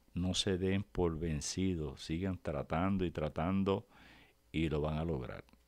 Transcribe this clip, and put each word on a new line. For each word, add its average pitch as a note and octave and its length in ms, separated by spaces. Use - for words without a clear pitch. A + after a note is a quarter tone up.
no F2+ 180
se F#2+ 240
den F#2+ 280
por E2+ 340
vencidos, D#2+ 840
sigan F2+ 360
tratando F2+ 680
y E2+ 60
tratando F#2 760
y D#2+ 200
lo D2+ 100
van D2+ 160
a D#2 80
lograr. C#2+ 400